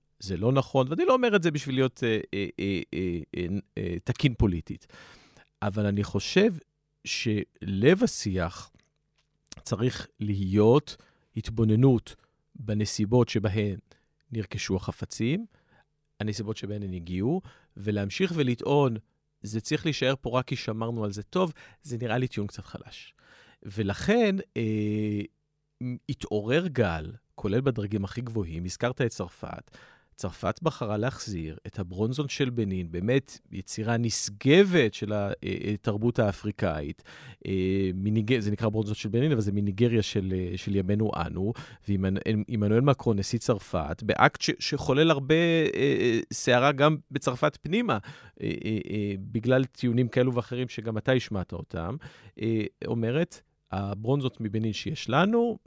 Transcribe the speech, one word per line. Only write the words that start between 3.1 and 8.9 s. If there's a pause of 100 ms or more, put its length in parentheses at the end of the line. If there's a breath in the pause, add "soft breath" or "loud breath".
אה, (300)
אה,
תקין
פוליטית. (760 soft breath)
אבל
אני
חושב (500)
שלב
השיח (920)